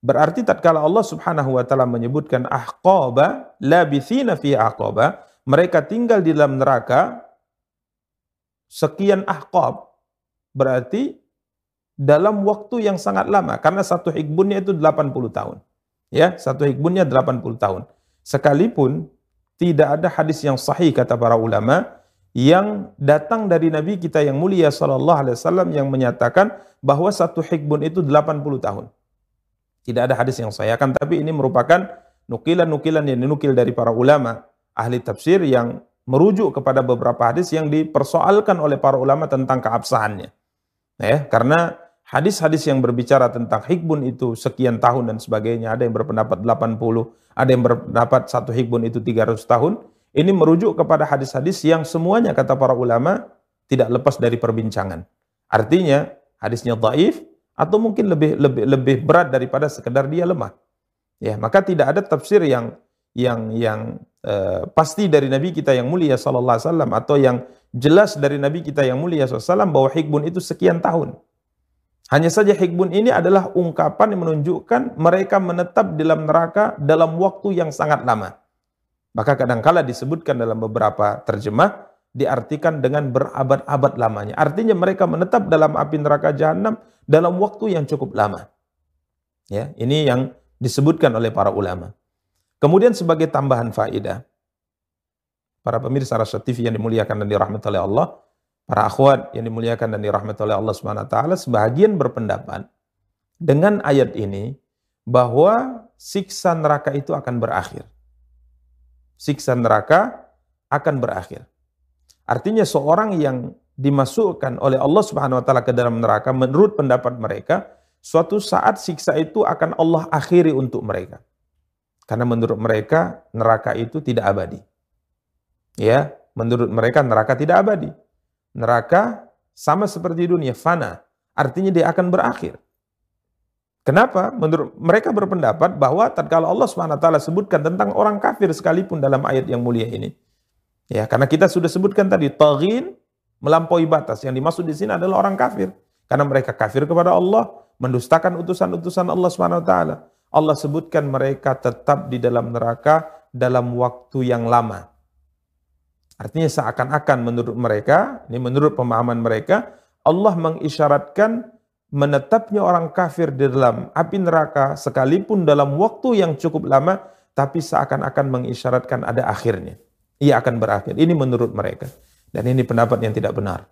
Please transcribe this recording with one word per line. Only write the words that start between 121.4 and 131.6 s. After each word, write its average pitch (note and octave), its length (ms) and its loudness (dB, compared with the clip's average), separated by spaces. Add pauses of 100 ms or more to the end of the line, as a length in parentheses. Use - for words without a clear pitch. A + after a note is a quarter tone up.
Karena A#2+ 200 -2
menurut A2+ 320 0
mereka A2 720 0
neraka A2+ 480 0
itu A#2 240 -6
tidak A2+ 240 -2
abadi. G2 320 -2 (1200)
Ya, B2+ 400 0 (160)
menurut A#2 360 -2
mereka A#2 360 2
neraka A2+ 320 2
tidak E3+ 240 2
abadi. G3+ 280 -2 (680)
Neraka E3 720 0 (240)
sama D3+ 320 0
seperti E3+ 400 -4
dunia, E3 240 0
fana. C3+ 480 -4 (360)
Artinya F3 360 -2